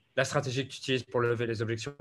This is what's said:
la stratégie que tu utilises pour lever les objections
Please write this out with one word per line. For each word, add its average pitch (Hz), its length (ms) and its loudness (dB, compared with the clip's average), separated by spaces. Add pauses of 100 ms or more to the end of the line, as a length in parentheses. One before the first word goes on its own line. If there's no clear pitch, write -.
(160)
la 131 80 4
stratégie 131 420 0
que - 60 -14
tu - 60 -12
utilises 131 260 0
pour - 160 0
lever 117 260 2
les 113 160 -2
objections 113 380 -4